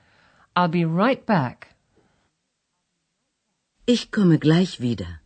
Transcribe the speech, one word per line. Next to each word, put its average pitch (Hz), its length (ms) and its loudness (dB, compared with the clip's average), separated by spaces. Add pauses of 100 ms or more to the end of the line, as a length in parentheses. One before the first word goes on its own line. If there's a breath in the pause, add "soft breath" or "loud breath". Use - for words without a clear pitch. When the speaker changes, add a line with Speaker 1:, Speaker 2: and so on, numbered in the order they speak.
(560 soft breath)
Speaker 1:
"I'll 180 140 0
be 170 160 0
right 202 400 -2
back." 165 500 -4 (2000)
Speaker 2:
Ich 240 240 0
komme 175 280 4
gleich 170 420 0
wieder. 98 460 -6